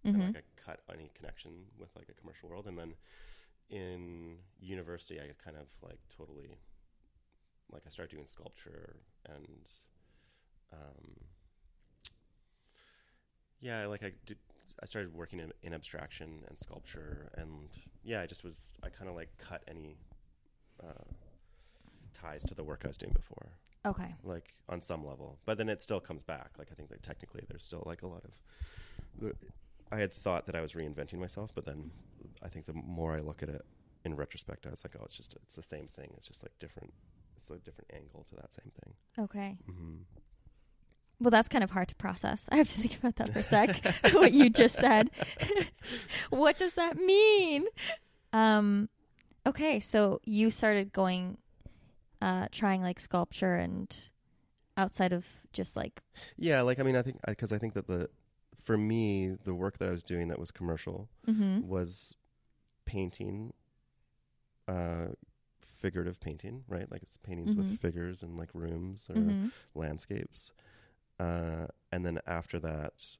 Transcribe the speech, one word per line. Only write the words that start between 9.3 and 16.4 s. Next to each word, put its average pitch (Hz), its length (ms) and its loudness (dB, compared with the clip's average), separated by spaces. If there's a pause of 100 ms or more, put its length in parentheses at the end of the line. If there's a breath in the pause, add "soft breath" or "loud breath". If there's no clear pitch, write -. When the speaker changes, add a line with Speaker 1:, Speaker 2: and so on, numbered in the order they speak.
Speaker 2:
um, 71 440 -20 (2500)
yeah, 113 260 -8
like, 104 160 -8
I 98 100 -10 (120)
did, - 140 -16 (440)
I - 40 -14
started 95 280 -10
working 85 260 -12
in, 80 120 -14 (100)
in 85 120 -10
abstraction 78 720 -14